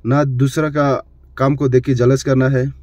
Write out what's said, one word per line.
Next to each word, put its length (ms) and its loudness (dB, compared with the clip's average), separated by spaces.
ना 180 0
दूसरा 460 -2
का 360 -2
काम 180 0
को 120 -2
देख 160 2
के 100 -2
जलस 300 2
करना 260 2
है 340 -2